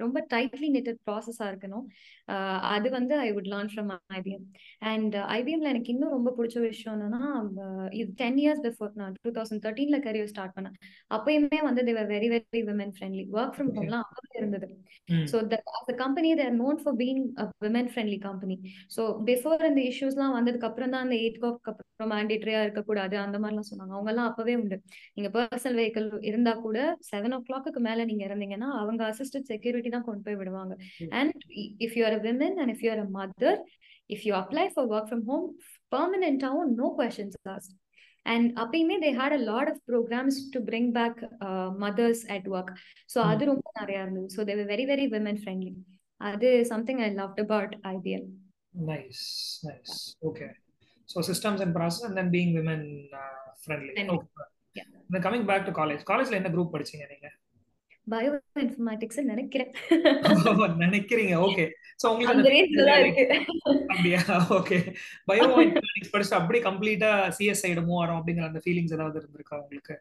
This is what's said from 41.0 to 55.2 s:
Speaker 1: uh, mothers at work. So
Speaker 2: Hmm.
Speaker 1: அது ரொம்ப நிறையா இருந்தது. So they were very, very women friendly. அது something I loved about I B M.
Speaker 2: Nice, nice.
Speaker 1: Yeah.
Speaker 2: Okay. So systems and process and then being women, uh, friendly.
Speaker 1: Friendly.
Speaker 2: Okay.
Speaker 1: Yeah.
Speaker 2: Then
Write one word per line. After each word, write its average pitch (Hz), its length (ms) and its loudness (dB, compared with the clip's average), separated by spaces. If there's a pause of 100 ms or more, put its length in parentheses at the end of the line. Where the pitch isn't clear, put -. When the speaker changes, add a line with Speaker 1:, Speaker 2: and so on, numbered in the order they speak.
Speaker 1:
uh, 190 280 -4 (140)
mothers 226 420 2
at 196 220 -6
work. 185 220 -4 (360)
So - 160 0
Speaker 2:
Hmm. 214 60 4
Speaker 1:
அது 214 180 4
ரொம்ப 277 340 0
நிறையா 196 220 -4
இருந்தது. 190 280 -6
So 190 140 -6
they 202 120 -2
were 208 180 -2
very, 240 120 0
very 277 240 2
women 208 340 -2
friendly. 185 300 -8 (440)
அது 233 520 4
something 233 300 -2
I 220 100 0
loved 196 360 -4
about 208 260 0 (100)
I 190 160 -6
B 190 160 -4
M. 190 120 -6 (600)
Speaker 2:
Nice, 139 380 -8 (460)
nice. - 240 -16
Speaker 1:
Yeah. - 360 -10
Speaker 2:
Okay. 147 200 -10 (560)
So - 160 -6
systems 190 400 -2
and 180 140 0
process 170 320 -2
and 190 100 -6
then 185 120 2
being 175 240 4
women, 160 280 0 (320)
uh, 135 380 -14 (140)
friendly. 139 280 -8
Speaker 1:
Friendly. 185 240 0
Speaker 2:
Okay. - 280 -12 (280)
Speaker 1:
Yeah. - 140 -12 (220)
Speaker 2:
Then 180 120 -2